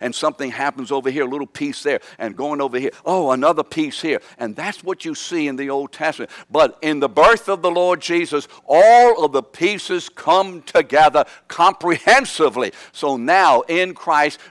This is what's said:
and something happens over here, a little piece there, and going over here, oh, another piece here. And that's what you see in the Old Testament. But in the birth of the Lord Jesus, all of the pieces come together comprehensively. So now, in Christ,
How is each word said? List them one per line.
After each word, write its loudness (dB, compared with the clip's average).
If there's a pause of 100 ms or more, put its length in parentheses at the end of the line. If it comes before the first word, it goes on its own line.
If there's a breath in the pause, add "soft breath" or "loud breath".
and -8
something -6
happens -8
over -4
here, -4
a -6
little -10
piece -10
there, -2 (180 loud breath)
and -8
going -6
over -4
here, -4 (140 loud breath)
oh, -2
another 0
piece -8
here. -4 (160 loud breath)
And -10
that's -12
what -10
you -10
see -6
in -6
the -8
Old -6
Testament. -8 (180 loud breath)
But 0
in -4
the -2
birth 4
of -4
the 0
Lord 0
Jesus, -4 (180 loud breath)
all 6
of 2
the -2
pieces -4
come -2
together 2 (220 loud breath)
comprehensively. 0 (180 loud breath)
So -4
now, 4
in -2
Christ, -2 (100)